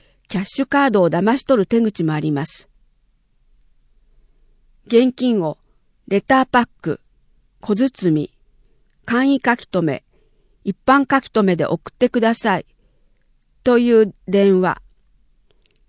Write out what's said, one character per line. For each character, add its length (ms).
キ 120
ャ 20
ッ 40
シ 180
ュ 20
カ 220
ー 20
ド 140
を 80
騙 260
し 80
取 160
る 60
手 120
口 240
も 100
あ 60
り 120
ま 160
す。 200
現 260
金 300
を 160
レ 140
タ 200
ー 60
パ 140
ッ 80
ク、 200
小 160
包、 560
簡 220
易 180
書 140
き 80
留 200
め、 180
一 220
般 260
書 100
き 80
留 160
め 100
で 100
送 260
っ 20
て 140
く 140
だ 140
さ 240
い 80
と 160
い 240
う 100
電 340
話。 180